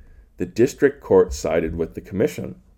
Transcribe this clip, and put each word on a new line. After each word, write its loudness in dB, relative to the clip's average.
The -4
district 0
court 4
sided -2
with -6
the -12
Commission, -6